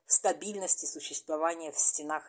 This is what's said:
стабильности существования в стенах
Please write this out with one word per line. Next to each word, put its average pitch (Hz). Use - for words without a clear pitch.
стабильности 190
существования 160
в -
стенах 151